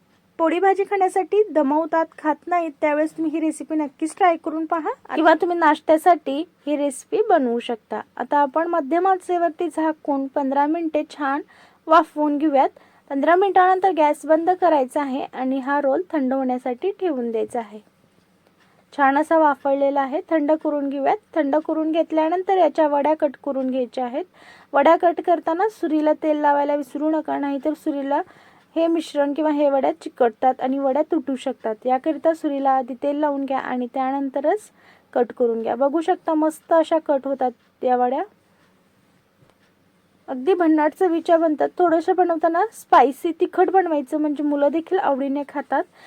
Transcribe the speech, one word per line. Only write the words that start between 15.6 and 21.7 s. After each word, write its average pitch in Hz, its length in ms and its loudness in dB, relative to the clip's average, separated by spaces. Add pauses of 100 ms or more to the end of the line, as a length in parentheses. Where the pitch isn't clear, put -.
रोल 285 220 0 (100)
थंड 262 200 -2
होण्यासाठी 254 580 -4 (100)
ठेवून 254 300 -4
द्यायचा 220 300 -4
आहे. 214 180 -14 (1120)
छान 277 260 4
असा 320 200 2
वाफवलेला 277 640 2
आहे, 277 200 -2 (100)
थंड 311 220 2
करून 294 360 -2
घेऊयात. 277 280 0 (180)
थंड 285 220 0
करून 311 360 -2